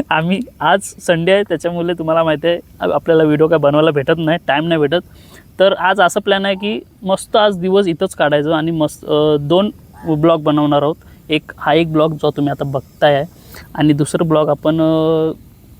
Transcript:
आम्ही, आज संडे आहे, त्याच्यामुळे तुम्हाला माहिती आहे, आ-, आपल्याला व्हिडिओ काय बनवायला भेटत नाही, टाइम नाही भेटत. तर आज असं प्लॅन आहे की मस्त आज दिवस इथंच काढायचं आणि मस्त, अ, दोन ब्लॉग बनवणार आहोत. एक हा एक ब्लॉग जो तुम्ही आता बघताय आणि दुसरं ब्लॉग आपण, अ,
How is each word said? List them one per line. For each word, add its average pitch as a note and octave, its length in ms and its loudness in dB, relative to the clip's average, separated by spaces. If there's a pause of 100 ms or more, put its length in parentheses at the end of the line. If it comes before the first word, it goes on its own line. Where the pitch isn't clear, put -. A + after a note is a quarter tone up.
(100)
आम्ही, E3 300 0 (200)
आज E3+ 220 2
संडे E3+ 500 -2
आहे, G3+ 100 2
त्याच्यामुळे E3+ 520 -4
तुम्हाला E3 300 0
माहिती D#3 220 -2
आहे, E3+ 120 0 (220)
आ-, F3+ 140 -2
आपल्याला D#3+ 280 2
व्हिडिओ D3+ 260 2
काय E3 100 2
बनवायला D3+ 320 2
भेटत D3 280 -2
नाही, E3 280 -2
टाइम D3+ 220 -2
नाही E3 120 0
भेटत. E3 240 0 (560)
तर F#3+ 120 4
आज F#3+ 280 0
असं F3+ 200 2
प्लॅन G3 260 -2
आहे G3 80 0
की G3+ 260 -6 (220)
मस्त F#3+ 340 -4
आज G#3 220 2
दिवस F#3 280 0
इथंच F3 280 -4
काढायचं D3 380 0
आणि D#3+ 180 -2
मस्त, D#3 340 -4
अ, D3+ 360 0
दोन F3 300 0 (480)
ब्लॉग E3 240 2
बनवणार D3 400 0
आहोत. D3+ 120 -2 (340)
एक D3+ 300 -4
हा D3+ 160 0
एक D#3+ 180 0
ब्लॉग D#3 220 0
जो D3 160 -2
तुम्ही D3 200 -2
आता C#3 140 -6
बघताय C#3+ 600 0 (500)
आणि D3+ 180 2
दुसरं D3+ 360 -2
ब्लॉग D#3 200 2
आपण, D#3 320 -2
अ, D#3+ 520 0 (480)